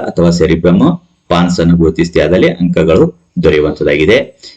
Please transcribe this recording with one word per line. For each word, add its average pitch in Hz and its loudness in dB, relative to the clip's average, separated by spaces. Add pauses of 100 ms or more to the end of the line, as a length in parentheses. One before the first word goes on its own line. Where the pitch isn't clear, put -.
ಅಥವಾ 85 0 (100)
ಸೆರಿಬ್ರಮ್ 85 0 (460)
ಪಾನ್ಸ್ 87 0
ಅನ್ನು 85 2
ಗುರುತಿಸಿದೆ, 80 -2
ಆದಲ್ಲಿ 87 0 (120)
ಅಂಕಗಳು 85 0 (360)
ದೊರೆಯುವಂತದ್ದಾಗಿದೆ. 76 0 (380)